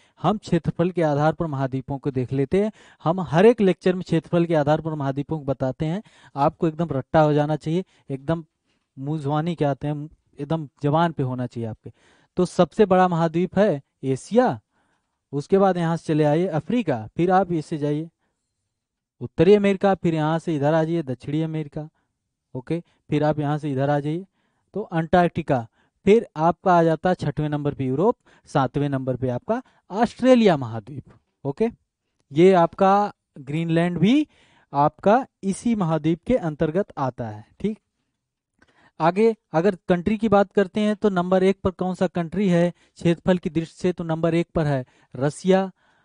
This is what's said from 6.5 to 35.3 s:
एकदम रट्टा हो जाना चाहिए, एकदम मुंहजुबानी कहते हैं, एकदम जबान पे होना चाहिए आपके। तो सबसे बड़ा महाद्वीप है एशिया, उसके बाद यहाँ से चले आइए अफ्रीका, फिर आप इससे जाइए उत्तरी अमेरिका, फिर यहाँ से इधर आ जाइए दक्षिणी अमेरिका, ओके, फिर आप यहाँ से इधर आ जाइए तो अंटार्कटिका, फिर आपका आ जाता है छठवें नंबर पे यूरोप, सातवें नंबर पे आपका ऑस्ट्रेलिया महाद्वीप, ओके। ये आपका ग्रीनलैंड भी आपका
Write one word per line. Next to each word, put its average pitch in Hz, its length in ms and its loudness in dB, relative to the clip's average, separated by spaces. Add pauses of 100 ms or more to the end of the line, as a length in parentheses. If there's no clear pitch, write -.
एकदम 156 240 -4
रट्टा 135 280 0
हो 151 120 4
जाना 147 240 0
चाहिए, 165 280 -4 (260)
एकदम 143 340 -6 (520)
मुंहजुबानी 151 580 -4
कहते 143 320 -2
हैं, 147 220 -6 (320)
एकदम 147 280 -6 (140)
जबान 160 300 0
पे - 100 -6
होना 127 240 -6
चाहिए 117 220 -10
आपके। - 220 -16 (460)
तो 180 80 0
सबसे 180 420 2
बड़ा 185 220 4
महाद्वीप 170 500 -2
है 190 240 2 (220)
एशिया, 156 560 0 (720)
उसके 147 260 0
बाद 190 180 4
यहाँ 170 200 0
से - 100 -14
चले 151 180 2
आइए 156 220 2
अफ्रीका, 151 680 -4
फिर 175 140 0
आप 185 220 2
इससे 160 260 -4
जाइए 147 300 -4 (1120)
उत्तरी 165 340 4
अमेरिका, 202 400 2
फिर 170 200 -2
यहाँ 156 240 0
से 160 180 -4
इधर 143 180 2
आ 160 100 2
जाइए 165 180 -2
दक्षिणी 143 400 -6
अमेरिका, 156 460 -8 (640)
ओके, 160 260 -6
फिर - 440 -4
आप 151 140 0
यहाँ 147 200 -2
से 147 140 -6
इधर 139 180 0
आ 147 100 0
जाइए 156 260 -6 (480)
तो 190 80 -6
अंटार्कटिका, 165 840 0 (400)
फिर 214 200 4 (100)
आपका 175 420 2
आ 170 40 6
जाता 165 260 0
है 185 60 0
छठवें 151 340 -4
नंबर 147 260 -4
पे 131 100 -6
यूरोप, 139 320 0 (300)
सातवें 143 420 0
नंबर 131 280 -4
पे 127 120 -4
आपका 214 340 -4 (280)
ऑस्ट्रेलिया 226 640 2
महाद्वीप, 117 480 -10 (400)
ओके। 220 240 -2 (640)
ये 175 200 6
आपका 190 600 2 (260)
ग्रीनलैंड 165 600 -2
भी 254 280 2 (460)
आपका 196 540 2 (160)